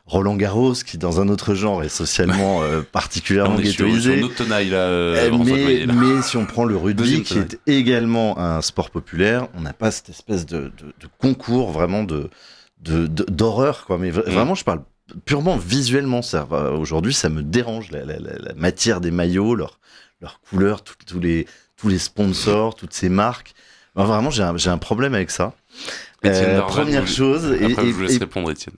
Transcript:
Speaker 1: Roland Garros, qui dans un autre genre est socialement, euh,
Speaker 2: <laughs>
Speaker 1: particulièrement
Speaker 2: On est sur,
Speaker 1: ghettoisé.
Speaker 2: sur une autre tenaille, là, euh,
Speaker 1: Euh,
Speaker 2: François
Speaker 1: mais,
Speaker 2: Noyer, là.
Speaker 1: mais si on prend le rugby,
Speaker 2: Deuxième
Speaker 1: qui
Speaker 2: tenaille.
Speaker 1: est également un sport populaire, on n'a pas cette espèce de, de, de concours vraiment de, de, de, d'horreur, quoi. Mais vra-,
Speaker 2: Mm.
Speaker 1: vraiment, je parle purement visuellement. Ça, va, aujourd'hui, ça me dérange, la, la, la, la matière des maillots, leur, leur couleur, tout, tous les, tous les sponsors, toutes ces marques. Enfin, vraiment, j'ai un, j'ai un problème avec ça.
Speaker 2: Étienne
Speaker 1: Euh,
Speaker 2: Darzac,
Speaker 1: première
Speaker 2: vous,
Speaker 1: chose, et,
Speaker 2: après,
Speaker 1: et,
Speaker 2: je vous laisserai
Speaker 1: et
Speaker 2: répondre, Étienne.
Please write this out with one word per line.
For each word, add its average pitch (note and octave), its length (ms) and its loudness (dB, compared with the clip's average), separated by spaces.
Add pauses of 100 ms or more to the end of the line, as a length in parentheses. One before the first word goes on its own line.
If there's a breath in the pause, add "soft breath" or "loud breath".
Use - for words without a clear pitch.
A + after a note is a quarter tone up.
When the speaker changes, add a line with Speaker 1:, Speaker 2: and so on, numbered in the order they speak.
Speaker 1:
Roland G2 300 2
Garros, G#2+ 380 0
qui - 240 -8
dans E2+ 240 0
un G2 80 2
autre G2+ 260 0
genre F#2+ 260 0
est D#2 80 -4
socialement, F#2 720 0
euh, D#2 200 0
Speaker 2:
<laughs> D2 100 -12
Speaker 1:
particulièrement G2 640 0
Speaker 2:
On G#2+ 40 2
est G2+ 60 0
sur, G2 200 0
Speaker 1:
ghettoisé. A2+ 240 2
Speaker 2:
sur C3 100 2
une C#3 60 0
autre B2 100 -6
tenaille, G#2+ 340 -2
là, F#2+ 100 0
euh, F2 360 0
Speaker 1:
Euh, A#2+ 140 4
Speaker 2:
François A#2+ 160 2 (100)
Speaker 1:
mais, C#3 80 0
Speaker 2:
Noyer, C3+ 220 2
là. A#2+ 80 2
Speaker 1:
mais B2+ 280 4
si - 140 -4
on A2 100 0
prend A#2+ 200 0
le G#2+ 100 2
rugby, F#2 260 0
Speaker 2:
Deuxième C#3 220 2
Speaker 1:
qui - 120 -6
Speaker 2:
tenaille. F#2+ 120 0 (200)
Speaker 1:
est D3 100 2
également A#2 600 2
un E2 240 0
sport - 300 -2
populaire, G#2 560 0 (100)
on E2+ 40 -8
n'a D#2 120 -8
pas A2 180 -2
cette - 180 -10
espèce F2+ 360 -6
de, D#2 180 -8
de, C#2+ 240 -14 (120)
de - 80 -20 (120)
concours B2 520 0
vraiment F2 320 0
de, D2+ 260 -4 (520 loud breath)
de, D#2+ 260 0
de, D#2 220 -2
d'horreur, A2+ 560 0
quoi. F#2 120 -2
Mais F2+ 140 -2
vra-, E2+ 180 0
Speaker 2:
Mm. F2+ 40 0
Speaker 1:
vraiment, B2+ 220 2
je - 100 -8
parle E2 160 -2 (440)
purement D3 320 0
visuellement. B2 640 0
Ça, E2 220 -4
va, C#2+ 280 -2
aujourd'hui, D#2 420 -2
ça F#2 160 0
me D#2 120 -2
dérange, A2+ 500 -2
la, C#2+ 140 -10
la, D2+ 140 -10
la, C#2+ 200 -12
la - 160 -12
matière F2+ 460 0
des E2+ 100 0
maillots, F2+ 440 2
leur, E2 240 -6 (420 soft breath)
leur E2+ 200 -18
couleur, G2 420 0
tout, - 120 -20 (120)
tous F2 120 -8
les, E2+ 280 0 (300 soft breath)
tous G#2+ 100 -2
les F#2+ 120 4
sponsors, G#2 760 0
toutes - 180 -16
ces F#2 160 0
marques. G#2 440 0 (420 soft breath)
Enfin, G2 120 2
vraiment, A2+ 240 2
j'ai A2+ 120 0
un, E2+ 140 -2
j'ai F2 120 0
un F2 80 0
problème B2+ 360 -2
avec F#2+ 180 -2
ça. F#2 220 -4 (680 loud breath)
Speaker 2:
Étienne F#2+ 280 4
Speaker 1:
Euh, F#2+ 80 4
Speaker 2:
Darzac, G2 80 0 (160)
Speaker 1:
première C#3+ 220 2
Speaker 2:
vous, F#2 80 -2
Speaker 1:
chose, C#3 460 2
et, G#2 60 2
Speaker 2:
après, A#2 180 2
Speaker 1:
et, A#2+ 60 4
Speaker 2:
je A#2 40 0
vous F#2 80 -4
laisserai F#2+ 140 2
Speaker 1:
et A#2+ 40 2
Speaker 2:
répondre, F2 300 -4
Étienne. - 280 -8